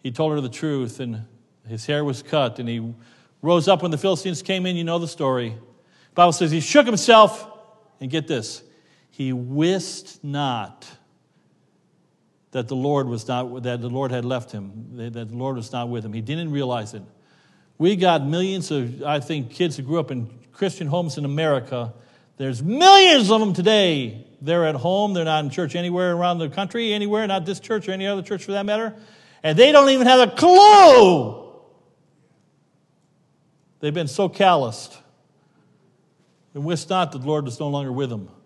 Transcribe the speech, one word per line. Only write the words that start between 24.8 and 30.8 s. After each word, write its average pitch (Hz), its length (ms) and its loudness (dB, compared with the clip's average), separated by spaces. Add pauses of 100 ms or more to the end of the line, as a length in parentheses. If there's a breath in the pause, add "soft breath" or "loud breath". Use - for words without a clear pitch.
They're 170 100 -4
not 156 180 -2
in 143 80 -8
church 165 240 -6
anywhere 175 400 -4
around 175 240 -2
the 160 100 -6
country, 208 440 -6
anywhere, 208 340 -4
not 190 180 -4
this 190 140 -8
church 214 300 -8
or 185 40 -6
any 190 140 -8
other 196 160 -6
church 190 220 -10
for 196 80 -10
that 202 140 -6
matter. 214 280 -6 (480 soft breath)
And 156 160 0
they 269 140 8
don't 277 160 8
even 262 180 2
have 254 220 8
a - 40 -8
clue. 294 1160 8 (2250)